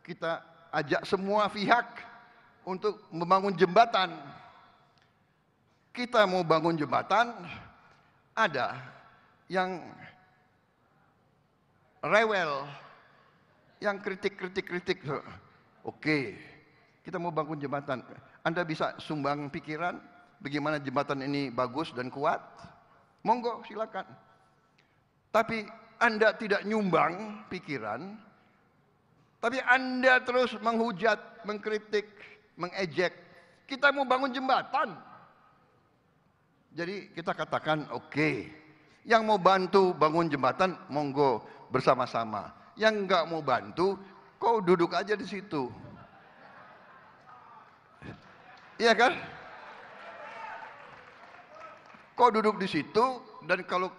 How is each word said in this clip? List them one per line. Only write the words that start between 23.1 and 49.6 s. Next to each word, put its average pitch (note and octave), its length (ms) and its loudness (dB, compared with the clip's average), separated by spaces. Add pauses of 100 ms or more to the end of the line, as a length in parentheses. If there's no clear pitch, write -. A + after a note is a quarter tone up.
Monggo, A3+ 480 -2
silakan. G#3 320 -8 (1300)
Tapi A3+ 320 0 (400)
Anda A3 320 4
tidak G3 320 -2
nyumbang G3+ 800 0
pikiran, D3+ 720 -8 (1200)
tapi B3+ 240 -4
Anda B3+ 640 4
terus A#3+ 320 0
menghujat, A3 880 0
mengkritik, G#3 640 -4 (480)
mengejek. F3 560 -2 (560)
Kita C#4 240 4
mau C#4 80 0
bangun B3+ 320 0
jembatan. C4 640 0 (1800)
Jadi E3+ 400 -8
kita E3+ 240 -6
katakan, D3+ 560 -2
oke, C3+ 560 -2 (560)
yang A3+ 160 4
mau G#3+ 160 2
bantu F#3 560 6
bangun D#3 320 2
jembatan, C#3+ 480 2 (160)
monggo C#3 560 2 (240)
bersama-sama. A#2+ 800 0 (240)
Yang G#3 320 2
nggak F3 240 4
mau E3 80 -2
bantu, C#3+ 640 0 (400)
kau A#3 160 4
duduk F3 400 2
aja G3+ 160 -2
di G3+ 160 -8
situ. D#3+ 400 -6 (3000)
Iya A3 180 4
kan? C4 160 6 (3000)